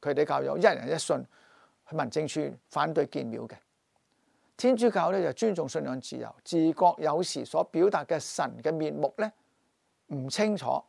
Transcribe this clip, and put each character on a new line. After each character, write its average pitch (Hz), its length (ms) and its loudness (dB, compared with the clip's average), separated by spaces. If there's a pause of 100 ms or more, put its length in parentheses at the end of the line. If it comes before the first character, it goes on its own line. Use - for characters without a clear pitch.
佢 147 140 -2
哋 147 100 2
教 139 160 0
友 139 160 -2
一 175 40 -4
人 156 300 4
一 160 60 -2
信 139 260 -2 (640)
去 156 80 -10
民 139 140 -2
政 156 180 -2
處 147 240 -4 (180)
反 156 220 0
對 151 140 2
建 139 220 -6
廟 117 200 -8
嘅。 - 60 -16 (1040)
天 247 180 4
主 233 140 4
教 175 220 2
呢， 196 100 2
就 156 120 0
尊 220 200 0
重 156 160 -4
信 156 140 -4
仰 131 180 -6
自 - 160 -12
由， 113 260 -12
自 175 140 -2 (160)
覺 175 240 4
有 156 240 0
時 139 240 -4
所 - 200 0
表 170 220 4
達 165 180 0
嘅 156 140 0
神 135 320 -4 (120)
嘅 156 80 2
面 156 200 -2
目 147 260 0
呢， 214 140 -2 (840)
唔 135 140 -4
清 208 260 2
楚， 131 340 -2